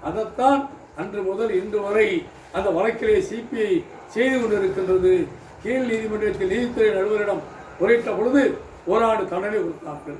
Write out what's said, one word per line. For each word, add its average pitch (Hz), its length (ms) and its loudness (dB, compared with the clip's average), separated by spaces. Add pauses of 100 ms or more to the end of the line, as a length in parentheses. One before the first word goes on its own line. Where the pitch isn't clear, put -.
அதைத்தான் 247 520 2 (400)
அன்று 202 200 -6 (100)
முதல் 214 300 -2
இன்று 208 260 -2
வரை 214 200 4 (500)
அந்த 196 120 0 (100)
வழக்கிலே 214 400 2 (100)
சி 220 80 -8 (140)
பி 233 160 -4
ஐ 190 80 2 (400)
செய்து 262 240 2
கொண்டிருக்கின்றது. 185 760 2 (500)
கீழ் 247 280 -2
நீதிமன்றத்தில் 214 640 -2
நீதித்துறை 233 440 2
நடுவரிடம் 202 460 0 (360)
முறையிட்ட 233 380 4
பொழுது 247 260 4 (500)
ஓராண்டு 220 400 2
தண்டனை 208 280 -2
கொடுத்தார்கள். 151 580 -8